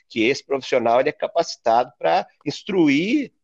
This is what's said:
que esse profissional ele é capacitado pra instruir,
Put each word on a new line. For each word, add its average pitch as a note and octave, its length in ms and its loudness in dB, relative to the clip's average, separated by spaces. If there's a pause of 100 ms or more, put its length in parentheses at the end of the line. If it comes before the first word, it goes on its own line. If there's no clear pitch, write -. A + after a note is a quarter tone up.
que A2 160 -2
esse C3+ 200 0
profissional B2 560 0
ele C#3+ 100 0
é - 20 -4
capacitado - 840 -2
pra F3 300 0 (180)
instruir, F#3 880 0 (120)